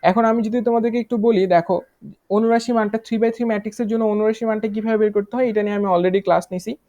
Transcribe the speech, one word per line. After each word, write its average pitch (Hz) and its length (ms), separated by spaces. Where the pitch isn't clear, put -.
এখন 220 200
আমি 233 160
যদি 226 120
তোমাদেরকে 233 360
একটু 247 120
বলি, 214 160
দেখো 175 220
অনুরাশি 226 420
মানটা, 214 280
থ্রি 226 160
by 226 120
থ্রি 240 180
ম্যাট্রিক্সের 208 380
জন্য 226 120
অনুরাশি 214 360
মানটা 214 240
কিভাবে 220 280
বের 208 140
করতে 202 200
হয়, 254 140
এটা 208 140
নিয়ে 208 140
আমি 202 160
already 185 320
ক্লাস 175 260
নিছি। 185 200